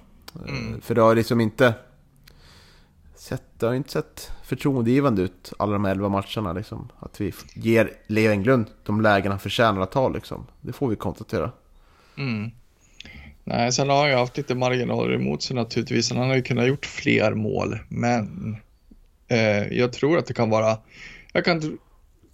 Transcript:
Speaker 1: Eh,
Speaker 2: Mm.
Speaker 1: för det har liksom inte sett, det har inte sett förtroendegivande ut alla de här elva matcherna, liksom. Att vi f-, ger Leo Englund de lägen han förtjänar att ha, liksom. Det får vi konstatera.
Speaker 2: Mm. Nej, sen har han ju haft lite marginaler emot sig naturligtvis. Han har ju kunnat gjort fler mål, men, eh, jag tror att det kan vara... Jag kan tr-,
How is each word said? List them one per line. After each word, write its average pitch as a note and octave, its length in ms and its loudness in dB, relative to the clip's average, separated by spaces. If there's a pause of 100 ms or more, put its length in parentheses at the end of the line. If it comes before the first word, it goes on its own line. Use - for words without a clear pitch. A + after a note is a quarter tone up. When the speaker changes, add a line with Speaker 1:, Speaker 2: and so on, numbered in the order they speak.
(460)
Speaker 1:
Eh, - 120 -8
Speaker 2:
Mm. A2+ 220 -8
Speaker 1:
för - 140 -4
det A#2 80 4
har A2+ 120 8
liksom A2+ 260 2
inte A#2 340 4 (1400)
sett, - 260 -10 (160)
det A#2 80 -2
har A#2+ 80 0
inte C3 160 -6
sett - 420 -8 (120)
förtroendegivande B2+ 800 2
ut - 360 -6
alla G#2 140 0
de G#2 120 0
här G2 80 2
elva G2 160 -2
matcherna, G2 440 -4
liksom. A2 360 -10 (100)
Att - 220 -18
vi G#2 80 -2
f-, - 160 -10 (100)
ger A2+ 360 4 (160)
Leo A2 240 4
Englund G#2+ 360 2 (160)
de G#2+ 180 -2
lägen G2+ 320 4
han G2 80 -4
förtjänar G#2 400 2
att F#2 140 -2
ha, C3 140 2
liksom. - 380 -8 (140)
Det - 120 -12
får C3+ 160 -2
vi G#2+ 80 0
konstatera. G#2+ 560 -6 (640)
Speaker 2:
Mm. A#2 340 -4 (920)
Nej, A#2+ 280 0
sen C#3 160 0
har C#3 120 4
han D3 100 4
ju C3 60 4
haft B2 200 0
lite C#3 180 -4
marginaler B2 600 0
emot C3 280 -2
sig C3+ 140 -6
naturligtvis. A#2 560 -2
Han B2 160 0
har C3+ 80 2
ju B2+ 60 2
kunnat A#2+ 260 0
gjort C#3 180 -2
fler A2 480 0
mål, G#2 440 -2 (100)
men, A2+ 680 -2 (720)
eh, G#2+ 380 2 (120)
jag B2 140 2
tror D#3 260 2
att B2 80 -2
det - 80 -8
kan A2+ 160 0
vara... A2 280 2 (540)
Jag F3 120 0
kan E3+ 160 2
tr-, D#3 160 -6 (580)